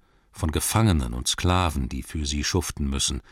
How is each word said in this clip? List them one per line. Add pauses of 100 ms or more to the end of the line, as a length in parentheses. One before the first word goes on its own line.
(320)
von
Gefangenen
und
Sklaven,
die
für
sie
schuften
müssen, (100)